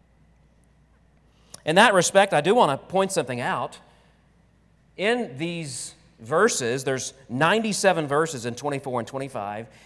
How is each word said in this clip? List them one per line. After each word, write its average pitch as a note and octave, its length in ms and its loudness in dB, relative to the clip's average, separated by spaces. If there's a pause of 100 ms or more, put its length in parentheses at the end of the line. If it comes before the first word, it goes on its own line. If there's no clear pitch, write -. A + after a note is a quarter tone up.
(1600)
In D#3 120 0
that G#3+ 180 6
respect, F#3+ 400 4
I D3+ 60 4
do F3+ 160 2
want F#3 160 4
to - 160 -8
point F#3+ 240 0
something C3 280 -4
out. C#3+ 380 -6 (1200)
In G#3 400 -2
these E3 560 -8 (240)
verses, B2+ 640 0
there's C3 320 -4 (140)
ninety-seven F3 800 2
verses D3 380 0
in A#2 100 -6
twenty-four C#3 420 -4
and A2 80 -6
twenty-five. A2+ 600 -8 (180)